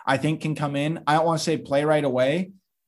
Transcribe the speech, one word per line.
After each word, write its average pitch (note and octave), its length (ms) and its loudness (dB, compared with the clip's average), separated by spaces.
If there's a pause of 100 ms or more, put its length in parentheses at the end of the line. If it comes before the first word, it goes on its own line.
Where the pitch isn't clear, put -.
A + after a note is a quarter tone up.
I C3+ 120 2
think D#3 240 -2
can D#3 140 -4
come C#3+ 200 -4
in. D3+ 320 -4
I D3+ 80 4
don't D#3+ 100 4
wanna E3 140 0
say D#3+ 180 0
play C#3+ 280 0
right D3+ 180 2
away, C#3 480 0 (360)